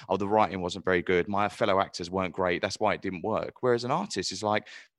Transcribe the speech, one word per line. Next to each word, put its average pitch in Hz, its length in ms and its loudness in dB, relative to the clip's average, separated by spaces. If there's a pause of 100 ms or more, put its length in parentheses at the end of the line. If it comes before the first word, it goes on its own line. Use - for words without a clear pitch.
"Oh, 95 80 2
the 98 100 0
writing 98 320 4
wasn't 87 240 -4
very 90 200 2
good. 90 260 2
My 101 180 2
fellow 101 320 2
actors 90 320 -4
weren't 92 220 -2
great. 90 280 0
That's 95 200 -4
why 101 140 2
it 76 60 -8
didn't 90 220 -6
work." 104 380 -4
Whereas 120 240 2
an 123 60 -2
artist 165 420 -4
is 95 100 -8
like, 107 240 0 (320)